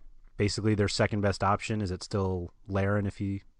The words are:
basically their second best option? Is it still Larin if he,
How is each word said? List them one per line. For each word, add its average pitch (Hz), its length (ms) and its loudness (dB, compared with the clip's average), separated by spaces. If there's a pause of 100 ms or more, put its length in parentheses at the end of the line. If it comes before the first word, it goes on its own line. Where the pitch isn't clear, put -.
(380)
basically 104 360 2
their 101 140 4
second 104 340 2
best 98 200 2
option? 104 380 0
Is 98 100 -2
it 92 120 -6
still 92 500 -2 (160)
Larin 98 380 2
if 95 100 -4
he, 98 260 -4 (180)